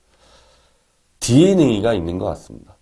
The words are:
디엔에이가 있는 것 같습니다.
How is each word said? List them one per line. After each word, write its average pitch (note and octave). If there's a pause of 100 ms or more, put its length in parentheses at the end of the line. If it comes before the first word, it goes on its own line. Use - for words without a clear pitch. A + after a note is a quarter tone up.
(1200)
디엔에이가 B2
있는 F2
것 G2+
같습니다. A1+